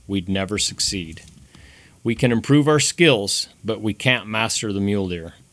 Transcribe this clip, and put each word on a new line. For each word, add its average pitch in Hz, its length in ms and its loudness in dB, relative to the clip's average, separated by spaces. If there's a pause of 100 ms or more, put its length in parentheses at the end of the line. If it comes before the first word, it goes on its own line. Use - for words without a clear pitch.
we'd 98 220 -2
never 95 300 -2
succeed. - 640 -6 (840)
We 117 100 0
can 123 160 2
improve 139 380 4
our 151 120 6
skills, 123 680 2 (160)
but 104 160 -4
we 104 140 -2
can't 120 320 0
master 110 460 -2
the 98 80 -2
mule 101 280 0
deer. 82 240 -8 (200)